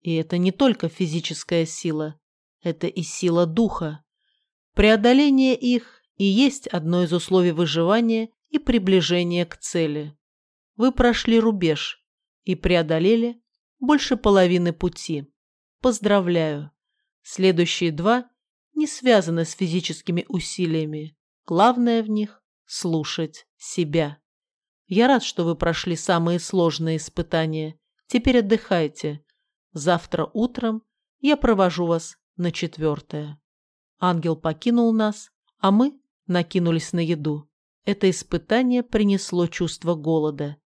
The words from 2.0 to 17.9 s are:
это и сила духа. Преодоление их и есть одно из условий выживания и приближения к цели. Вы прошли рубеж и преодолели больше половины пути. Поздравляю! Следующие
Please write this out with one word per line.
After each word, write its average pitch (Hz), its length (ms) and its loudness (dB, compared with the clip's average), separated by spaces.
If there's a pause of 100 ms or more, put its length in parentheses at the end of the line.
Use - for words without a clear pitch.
это 165 260 -6
и - 160 -6
сила 170 440 0
духа. 165 580 -2 (680)
Преодоление 254 800 4
их 240 480 -2 (140)
и 196 80 0
есть 233 420 2
одно 175 380 0
из 160 80 -2
условий 175 400 2
выживания 196 760 0 (200)
и 302 80 -2
приближения 175 880 0
к 170 100 -20
цели. 151 600 -4 (600)
Вы 247 160 2
прошли 240 460 2
рубеж 185 680 -2 (400)
и 185 100 -2
преодолели 180 880 0 (380)
больше 277 380 2
половины 180 560 4
пути. 165 540 -6 (540)
Поздравляю! 175 920 0 (520)
Следующие 175 680 0